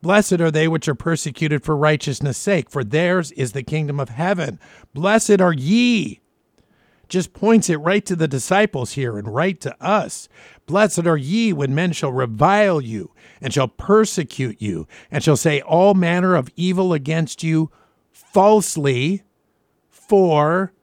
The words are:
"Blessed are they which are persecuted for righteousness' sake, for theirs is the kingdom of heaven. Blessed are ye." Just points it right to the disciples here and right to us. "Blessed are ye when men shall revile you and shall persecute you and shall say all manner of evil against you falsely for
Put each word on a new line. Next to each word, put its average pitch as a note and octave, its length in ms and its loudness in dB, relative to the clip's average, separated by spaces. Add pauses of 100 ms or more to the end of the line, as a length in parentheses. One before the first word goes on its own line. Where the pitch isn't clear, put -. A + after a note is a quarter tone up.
"Blessed F#3+ 400 2
are E3 100 2
they D#3 180 0
which D#3+ 180 -2
are D3 80 -2
persecuted D3+ 680 -4
for D#3 100 -2
righteousness' C#3+ 640 -2
sake, F#3 320 -2
for C3+ 160 -6
theirs E3 480 -2
is B2+ 200 -6
the C3+ 100 -8
kingdom D3 360 -4
of C3+ 120 -6
heaven. D#3+ 480 -4 (340)
Blessed G3+ 480 2
are F3+ 140 4
ye." G#3 680 0 (880)
Just F3+ 240 -4
points G#3+ 380 2
it D#3+ 60 2
right F3 280 0
to F#3 100 -4
the D#3+ 140 0
disciples C#3 640 -2
here A#2+ 240 -6
and G#2 180 -10
right E3+ 280 -2
to C3+ 200 -8
us. - 460 -2 (380)
"Blessed F3 400 0
are E3 100 2
ye F#3+ 380 0
when C#3 200 -2
men E3+ 180 0
shall C#3+ 200 -4
revile D3 680 2
you A2 300 -10 (280)
and C3+ 100 -6
shall C3 180 0
persecute E3+ 920 -2
you F2 260 -6 (240)
and C3+ 140 -4
shall D3 140 4
say D3 240 0
all F#3 320 4
manner F3+ 400 2
of C3+ 200 -2
evil F#3 380 0
against D#3 500 -4
you D#3+ 280 0 (420)
falsely F3+ 1120 2 (680)
for F3+ 960 2